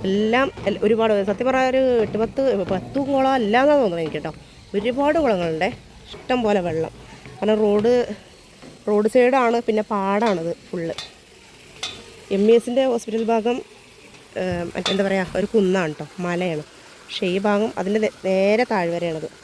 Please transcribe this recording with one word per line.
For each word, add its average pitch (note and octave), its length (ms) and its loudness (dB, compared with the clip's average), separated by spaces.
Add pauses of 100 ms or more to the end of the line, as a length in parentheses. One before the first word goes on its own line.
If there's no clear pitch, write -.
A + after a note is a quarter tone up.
എല്ലാം A3 400 2 (200)
എൽ-, - 180 -2
ഒരുപാട്, A3 260 4 (160)
സത്യം G#3 200 -2
പറഞ്ഞാൽ C4 240 2
ഒരു C4 100 2 (220)
എട്ട് G3+ 180 -4
പത്ത്, A3+ 200 -2 (300)
പത്തും C4 400 -4
കുളം C4+ 260 2
അല്ലാന്നാണ് C4 440 4
തോന്നുന്നത് E3+ 220 0
എനിക്ക് D3+ 140 -6
കേട്ടോ. D3+ 140 -8 (440)
ഒരുപാട് C4+ 480 0
കുളങ്ങളുണ്ടേ, F3 460 0 (380)
ഇഷ്ടം - 380 -4
പോലെ G#3 220 2
വെള്ളം. D#3+ 240 -4 (460)
കാരണം G#3+ 260 2
റോഡ്, G#3 280 2 (960)
റോഡ് G#3 260 2
സൈഡാണ്, B3 520 4
പിന്നെ G#3+ 240 0
പാടാണിത് G3 640 0 (160)
ഫുള്ള്. E3+ 260 -6 (1400)
എം G3+ 140 2
ഇ A#3 80 8
എസിൻ്റെ B3 340 0
ഹോസ്പിറ്റൽ A3+ 400 -4
ഭാഗം, A3+ 260 -2 (800)
ഏ, - 20 -4 (300)
മറ്റേ F#3 220 -6
എന്താ G3 140 0
പറയുക, F#3 320 -2
ഒരു C#3+ 120 -2
കുന്നാണ് F#3 460 2
കേട്ടോ, D3+ 80 -10 (200)
മലയാണ്. F3 380 -4 (400)
പക്ഷേ - 220 -6 (100)
ഈ - 20 0 (100)
ഭാഗം G#3 220 0 (120)
അതിൻ്റെ G#3 240 -2
നേ-, - 100 -4 (140)
നേരെ G3+ 420 2
താഴ്വരയാണിത്. E3+ 580 -4 (120)